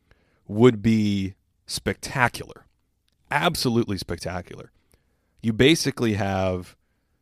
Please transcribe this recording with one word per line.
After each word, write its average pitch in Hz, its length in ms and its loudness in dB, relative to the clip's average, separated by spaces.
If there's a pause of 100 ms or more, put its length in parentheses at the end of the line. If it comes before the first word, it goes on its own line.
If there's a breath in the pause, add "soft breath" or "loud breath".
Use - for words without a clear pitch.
(480)
would 110 340 4
be 104 520 0 (320)
spectacular. - 1000 -4 (640)
Absolutely 131 680 0
spectacular. 87 720 -10 (680)
You 113 100 -2
basically 127 640 2
have 95 600 -2 (460)